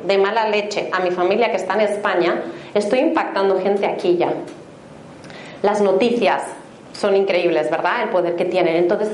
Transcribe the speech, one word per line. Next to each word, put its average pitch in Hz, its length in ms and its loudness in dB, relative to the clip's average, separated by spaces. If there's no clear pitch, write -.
de 196 140 2
mala 214 300 2
leche 208 440 -2
a 185 60 0
mi 180 100 0
familia 185 400 2
que 190 80 0
está - 160 -2
en 214 80 2
España, 202 640 0
estoy 233 240 2
impactando 196 600 0
gente 196 280 0
aquí 175 300 0
ya. 127 160 0
Las 208 180 2
noticias 190 640 2
son 196 220 0
increíbles, 175 540 2
¿verdad? 175 320 0
El 220 80 -2
poder 175 260 0
que 170 100 -2
tienen. 165 300 2
Entonces, 202 380 2